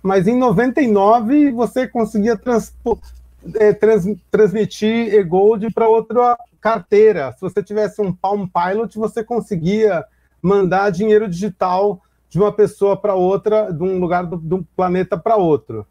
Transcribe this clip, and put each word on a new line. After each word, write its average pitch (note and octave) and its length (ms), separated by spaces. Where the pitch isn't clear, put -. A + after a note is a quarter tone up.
Mas F#3+ 240
em B3 100
noventa B3 440
e C4 60
nove A3+ 640
você A#3+ 360
conseguia A3 480
transpo-, - 640
é, G#3+ 160
trans-, G#3 460
transmitir G#3+ 840
eGold G3+ 600
pra A3+ 140
outra A3+ 500
carteira. G3+ 720
Se - 80
você F#3 240
tivesse G#3 380
um F#3+ 100
Palm F#3+ 360
Pilot, G3 520
você A3 240
conseguia G#3 800
mandar F#3+ 480
dinheiro G#3+ 400
digital F#3 720
de - 80
uma G3+ 140
pessoa G3+ 460
pra G3 180
outra, G3 560
de D3+ 100
um F#3 160
lugar F3+ 280
do, E3+ 100
do E3 400
planeta F#3 420
pra A3 200
outro. C#3 520